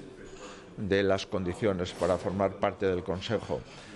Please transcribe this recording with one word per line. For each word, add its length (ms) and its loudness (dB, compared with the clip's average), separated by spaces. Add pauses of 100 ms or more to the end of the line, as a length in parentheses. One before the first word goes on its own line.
(760)
de 260 4
las 240 4
condiciones 680 0
para 260 2
formar 380 0
parte 300 0
del 160 2
Consejo 580 -2 (360)